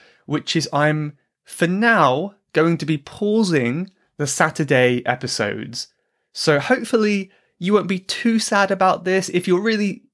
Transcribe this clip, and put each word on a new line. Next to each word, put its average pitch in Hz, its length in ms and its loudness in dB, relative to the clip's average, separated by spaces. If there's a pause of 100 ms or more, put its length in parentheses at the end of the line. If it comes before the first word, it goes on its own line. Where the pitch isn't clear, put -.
(260)
which - 300 -4
is 147 180 0
I'm, 151 440 0 (260)
for - 240 -2
now, 190 680 2 (180)
going 165 240 2
to 156 80 -8
be 156 120 -2
pausing 180 920 0 (280)
the 147 100 -4
Saturday 135 760 0
episodes. 117 840 -6 (460)
So 147 260 2
hopefully 214 720 0 (280)
you 185 140 0
won't 180 140 2
be 185 120 -2
too 226 400 -2
sad 202 320 0
about 190 320 0
this. 185 260 0
If 175 180 -2
you're 180 140 2
really 208 420 -2 (100)